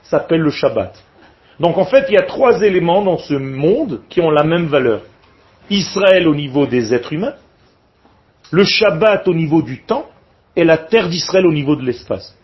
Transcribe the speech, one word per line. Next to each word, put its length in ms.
s'appelle 380
le 100
Shabbat. 420
Donc 180
en 80
fait, 240
il 40
y 40
a 60
trois 380
éléments 400
dans 160
ce 160
monde 760
qui 120
ont 80
la 140
même 240
valeur. 340
Israël 580
au 80
niveau 320
des 260
êtres 200
humains, 200
le 120
Shabbat 640
au 60
niveau 280
du 200
temps, 240
et 80
la 140
terre 320
d'Israël 380
au 60
niveau 220
de 80
l'espace. 600